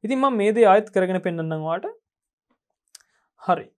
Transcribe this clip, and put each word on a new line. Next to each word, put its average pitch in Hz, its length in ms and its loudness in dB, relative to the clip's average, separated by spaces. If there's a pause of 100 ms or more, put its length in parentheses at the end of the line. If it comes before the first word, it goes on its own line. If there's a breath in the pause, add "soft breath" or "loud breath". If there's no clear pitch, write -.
ඉතින් 262 160 -4
මම 262 160 0
මේ 208 160 0
දේ 220 160 4
ආයෙත් 214 240 4
කරගෙන 185 300 0
පෙන්නන්නම් 165 380 -4
ඔයාලට. 165 280 -6 (1500)
හරි. 170 240 -4 (120)